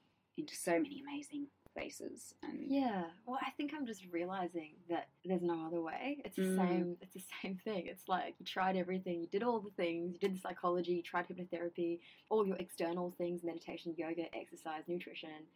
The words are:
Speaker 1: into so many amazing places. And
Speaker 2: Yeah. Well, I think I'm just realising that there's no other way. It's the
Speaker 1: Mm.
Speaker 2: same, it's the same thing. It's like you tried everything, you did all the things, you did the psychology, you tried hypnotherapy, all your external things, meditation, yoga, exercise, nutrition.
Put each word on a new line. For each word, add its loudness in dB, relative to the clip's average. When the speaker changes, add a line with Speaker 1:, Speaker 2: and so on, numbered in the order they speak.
Speaker 1:
into -6
so 2
many 2
amazing -6
places. -8
And -6
Speaker 2:
Yeah. 2
Well, -2
I -2
think -4
I'm -4
just -8
realising -2
that 0
there's 4
no 2
other 0
way. -2
It's -6
the 2
Speaker 1:
Mm. 4
Speaker 2:
same, 4
it's -16
the -10
same -4
thing. -2
It's -10
like 2
you -12
tried 4
everything, 0
you -2
did 2
all 4
the -8
things, 0
you -10
did 2
the -6
psychology, 2
you 2
tried 0
hypnotherapy, -2
all 6
your 2
external 0
things, 0
meditation, -4
yoga, -2
exercise, -6
nutrition. -6